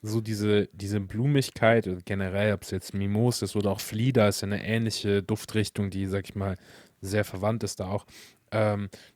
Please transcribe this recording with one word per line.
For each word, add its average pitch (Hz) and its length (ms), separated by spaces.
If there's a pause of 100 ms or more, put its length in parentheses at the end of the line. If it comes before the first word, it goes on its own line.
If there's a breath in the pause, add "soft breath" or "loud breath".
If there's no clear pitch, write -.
so 107 180
diese, 104 540
diese 101 260
Blumigkeit, 117 880 (180)
generell, 98 480
ob's - 180
jetzt - 240
Mimose 104 500
ist 98 100
oder 101 140
auch 98 100
Flieder, 113 480
ist - 140
ja 101 60
eine 101 180
ähnliche 104 560
Duftrichtung, 104 680
die, 95 160
sag 95 200
ich - 80
mal, 98 220 (440 loud breath)
sehr 101 220
verwandt 104 400
ist - 160
da 95 80
auch. 101 180 (460 loud breath)
Ähm, 104 380 (260 loud breath)